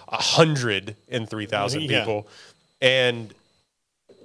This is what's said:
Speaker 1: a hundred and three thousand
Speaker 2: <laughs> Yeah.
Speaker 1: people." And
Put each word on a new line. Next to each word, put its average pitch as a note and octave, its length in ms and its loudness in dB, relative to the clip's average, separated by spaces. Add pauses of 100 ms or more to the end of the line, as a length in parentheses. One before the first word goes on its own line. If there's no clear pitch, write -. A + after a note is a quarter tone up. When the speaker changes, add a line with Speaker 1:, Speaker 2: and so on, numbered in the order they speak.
Speaker 1:
a A#2 120 -4
hundred A#2+ 760 2 (140)
and A#2 180 -4
three G#2+ 180 -6
thousand G#2+ 360 -2
Speaker 2:
<laughs> D3 60 -6
Yeah. B2+ 120 0
Speaker 1:
people." G#2 260 -4 (560)
And B2 500 2 (920)